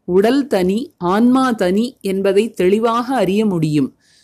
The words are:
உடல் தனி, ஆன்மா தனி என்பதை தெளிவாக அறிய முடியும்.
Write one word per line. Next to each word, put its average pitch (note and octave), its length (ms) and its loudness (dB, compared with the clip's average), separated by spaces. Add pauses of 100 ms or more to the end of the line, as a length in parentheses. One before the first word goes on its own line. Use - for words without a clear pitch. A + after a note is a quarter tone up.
உடல் A3 420 0
தனி, G3 500 -2
ஆன்மா A#3+ 540 2
தனி G#3 500 -2
என்பதை G3 500 0
தெளிவாக A3+ 640 0
அறிய G#3 320 0
முடியும். D#3 500 -2 (280)